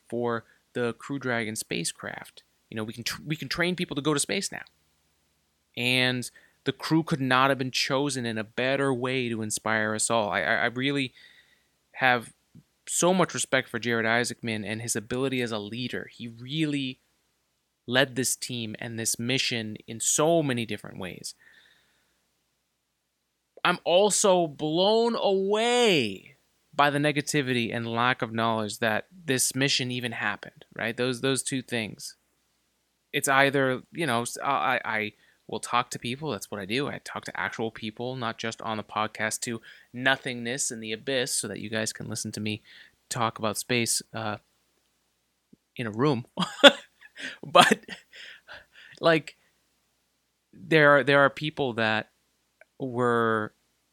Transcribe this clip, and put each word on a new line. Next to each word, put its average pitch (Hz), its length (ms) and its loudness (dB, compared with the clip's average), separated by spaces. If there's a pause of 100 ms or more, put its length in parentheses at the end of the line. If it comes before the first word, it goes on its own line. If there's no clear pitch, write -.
for 117 380 -2 (260)
the 120 220 -2
Crew 139 260 -8
Dragon 117 380 -2
spacecraft. - 840 -8 (260)
You 110 80 -10
know, 110 80 -4
we 113 80 -10
can 113 100 -12
tr-, - 220 -8
we 147 100 -4
can 135 140 -8
train 175 260 -2
people 175 220 -6
to 147 40 -2
go 151 120 0
to 143 80 0
space - 280 -4
now. - 140 -12 (1120)
And 127 560 0 (320)
the 135 80 0
crew 160 320 2
could 156 160 -2
not 131 300 4
have 135 80 2
been 127 140 -4
chosen 135 540 -2
in 113 120 -4
a 107 80 -4
better 135 480 0
way 127 340 -2
to 113 140 -2
inspire 110 540 0
us 110 140 -2
all. 110 200 2
I, 90 140 0
I, 98 120 2
I 98 120 2
really 131 460 -2 (800)
have 123 400 2 (540)
so 175 260 2
much 180 200 2
respect 127 340 0
for 117 120 -6
Jared 113 260 0
Isaacman 113 600 0
and 101 160 -6
his 117 140 -4
ability 127 460 -2
as 113 100 -4
a 113 80 -4
leader. 110 500 -8
He 117 200 -14
really 135 720 -4 (920)
led 127 280 4
this 127 180 0
team 113 440 -6
and 117 200 -8
this - 180 -2
mission 117 600 -2 (100)
in 113 100 -10
so 160 460 4
many 120 220 0
different - 340 -8
ways. - 360 -10 (2250)
I'm 175 220 2
also 185 600 6
blown 185 720 2
away 196 1200 2 (400)
by 143 140 6
the 143 100 0
negativity 135 760 0
and 117 140 -4
lack 120 340 0
of 113 120 -4
knowledge 110 460 0
that 107 280 0 (180)
this 131 300 0
mission 131 340 0
even 123 220 -6
happened, - 540 -8 (100)
right? 113 220 -4
Those, 123 240 -2
those 135 200 0
two 131 200 -4
things. - 560 -8 (960)
It's 143 160 -2
either, 135 540 2 (100)
you 165 120 -4
know, 117 180 0
s-, - 200 -8
I, 131 400 0
I, 110 140 -4
I 107 160 -4 (340)
will 110 140 -8
talk - 300 -2
to 113 80 -8
people. 135 320 -6
That's 98 200 -8
what 104 80 -6
I 98 60 -8
do. 127 240 -2
I - 160 -8
talk - 180 -10
to - 160 -10
actual 110 320 -4
people, 120 460 -8
not 113 200 -6
just 113 240 -8
on 110 140 -6
the 104 80 -6
podcast 110 600 -4
to 117 180 -6 (320)
nothingness 127 800 -2
and 113 120 -10
the 110 80 -8
abyss, 131 420 -2
so - 140 -2
that 98 140 -8
you 104 80 -8
guys 110 240 -2
can 104 160 -10
listen 110 240 -6
to 104 80 -8
me 107 220 -4 (440)
talk 113 320 -2
about 107 180 -2
space, 120 440 0 (120)
uh, 107 260 -6 (1400)
in 120 100 -4
a 104 40 -6
room. 127 340 0 (360)
<laughs> - 40 12 (760)
But, - 420 6 (1120)
like, 160 360 2 (1200)
there 151 440 6
are, 131 60 4
there 143 160 6
are 139 100 8
people 143 440 -4
that 110 360 0 (680)
were, 117 760 0 (400)